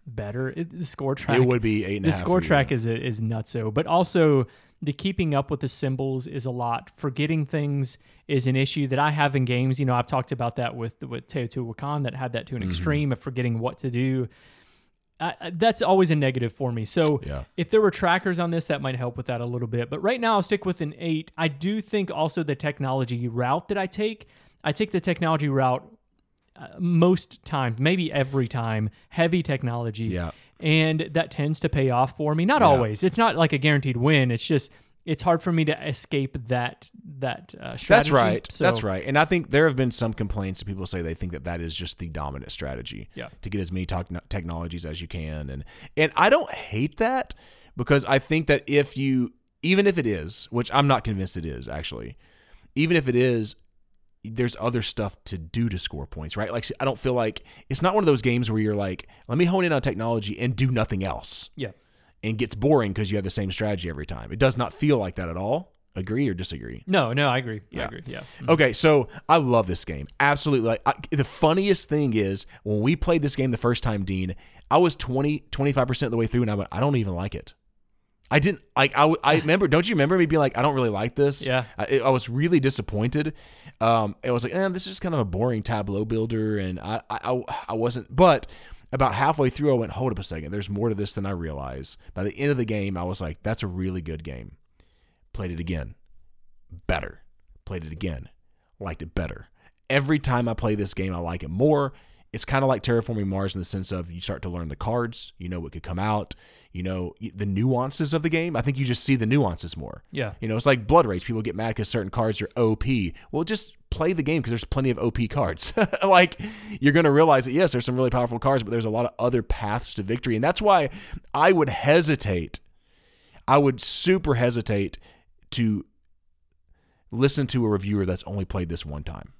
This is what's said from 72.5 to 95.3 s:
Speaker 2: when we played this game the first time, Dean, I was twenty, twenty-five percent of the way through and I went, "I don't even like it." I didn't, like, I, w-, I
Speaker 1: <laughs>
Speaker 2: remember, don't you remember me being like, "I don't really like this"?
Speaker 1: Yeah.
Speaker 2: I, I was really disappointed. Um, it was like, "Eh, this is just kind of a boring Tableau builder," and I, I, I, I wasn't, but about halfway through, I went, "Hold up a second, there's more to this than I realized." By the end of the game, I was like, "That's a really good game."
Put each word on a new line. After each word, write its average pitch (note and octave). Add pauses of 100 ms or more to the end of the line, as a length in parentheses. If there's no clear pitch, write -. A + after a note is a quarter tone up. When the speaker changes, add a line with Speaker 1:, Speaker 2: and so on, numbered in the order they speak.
Speaker 2:
when G#2
we C3
played E3+
this C#3+
game C3
the A2+
first A#2+
time, G2+
Dean, F#2 (360)
I D3
was F3
twenty, C#3 (100)
twenty-five C3+
percent B2+
of A2+
the A2+
way A2+
through B2
and A2+
I G#2
went, G2
"I G2+
don't C#3+
even G2+
like F2+
it." - (800)
I D3
didn't, E3+ (120)
like, C#3
I, C#3
w-, D#3
I D3+
Speaker 1:
<laughs> D#3+
Speaker 2:
remember, D#3+
don't E3
you A3+
remember D#3
me F3
being D#3
like, C#3
"I A#2+
don't C#3+
really B2+
like G#2+
this"? C#3
Speaker 1:
Yeah. B2+ (100)
Speaker 2:
I, B2
I B2+
was C3
really D#3
disappointed. C3 (480)
Um, A2+
it B2+
was A#2+
like, A#2
"Eh, F#3+
this F#3
is F#3+
just -
kind F3
of C#3
a A2
boring G#2+
Tableau G#2
builder," A2
and F#2
I, A2
I, G#2+ (140)
I, B2 (260)
I -
wasn't, A#2+
but E3 (460)
about B2+
halfway C#3+
through, D3
I A#2+
went, A2+
"Hold B2+
up F#2+
a F#2+
second, D#2+
there's G2
more G2+
to A2
this G2
than G2
I G2
realized." C#2 (160)
By F#2
the G#2
end C#3
of C#3
the A#2+
game, G2+
I F2
was F#2
like, D#2+
"That's G#2+
a A2
really F#2
good D#2+
game." B1 (840)